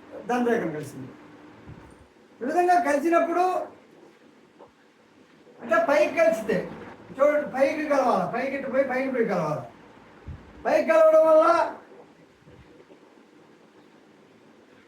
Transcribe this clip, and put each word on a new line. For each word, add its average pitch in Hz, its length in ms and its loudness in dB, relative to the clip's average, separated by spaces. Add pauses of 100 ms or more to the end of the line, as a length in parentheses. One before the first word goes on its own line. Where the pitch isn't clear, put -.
(300)
దండరేఖను 220 480 -2
కలిసింది. 131 320 -14 (1300)
ఈ 233 80 -8
విధంగా 349 260 2 (140)
కలిసినప్పుడు 339 560 0 (2250)
అంటే - 160 -2 (120)
పైకి - 300 2
కలిసితే - 380 2 (600)
చూడండి, 294 380 2
పైకి 302 360 0
కలవాలి, 233 420 0
పైకి 269 240 -6
ఇటు 226 160 -8
పోయి 269 200 2
పైకి 262 200 -4
పోయి 226 200 0
కలవాలి. 156 320 -4 (1000)
పైకి 277 260 2
కలవడం 320 380 6
వల్ల 320 160 6 (3500)